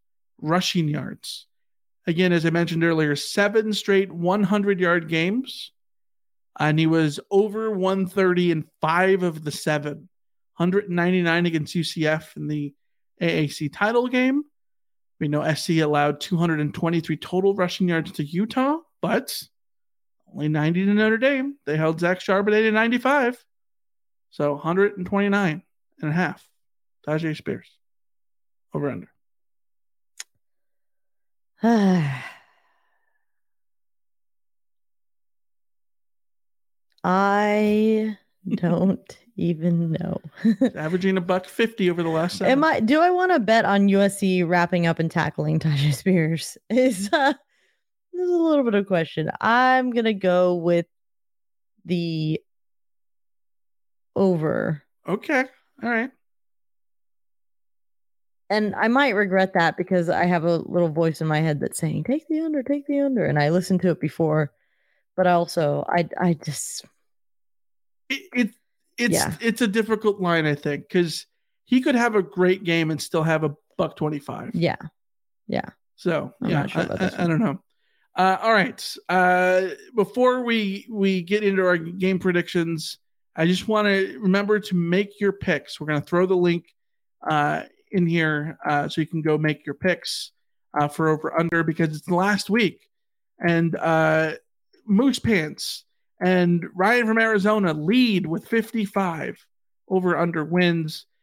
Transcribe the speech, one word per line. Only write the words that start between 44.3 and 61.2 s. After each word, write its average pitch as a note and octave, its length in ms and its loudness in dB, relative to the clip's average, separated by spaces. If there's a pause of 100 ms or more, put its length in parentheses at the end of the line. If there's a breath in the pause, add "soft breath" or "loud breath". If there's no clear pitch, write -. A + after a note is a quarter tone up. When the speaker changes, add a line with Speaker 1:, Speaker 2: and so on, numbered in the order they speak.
Speaker 2:
wrapping F3 440 2
up E3 120 0
and E3 120 -2
tackling D#3 480 -2
Tajay D3 360 0
Spears? E3 680 -2
<laughs> - 60 -10
Is, A3 420 0
uh, C#4+ 200 2 (800)
this F4+ 100 -6
is F4+ 80 -2
a - 40 0
little D#4+ 300 2
bit A3+ 100 0
of G3+ 100 2
a - 20 -20
question. E3 440 -2 (100)
I'm B3+ 500 2
gonna A3+ 240 0
go F3+ 400 2
with E3+ 320 0 (960)
the D#3+ 560 -4 (1700)
over. D#3 680 0 (240)
Speaker 1:
Okay. B3+ 380 -2 (380)
All A3+ 80 -4
right. A#3+ 200 -2 (2500)
Speaker 2:
And G#3 280 0
I G#3+ 120 0
might B3+ 260 2
regret F#3+ 400 0
that E3 220 2
because F3+ 320 -2
I F3 160 0
have F3 200 0
a E3+ 140 2
little F3 300 0
voice D#3+ 320 -2